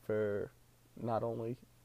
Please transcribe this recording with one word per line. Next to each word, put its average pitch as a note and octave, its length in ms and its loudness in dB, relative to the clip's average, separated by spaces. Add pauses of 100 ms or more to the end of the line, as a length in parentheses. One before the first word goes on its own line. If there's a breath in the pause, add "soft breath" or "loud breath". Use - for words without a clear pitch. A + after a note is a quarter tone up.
for G#2+ 480 2 (460)
not A2+ 260 0
only A#2 340 -2 (280)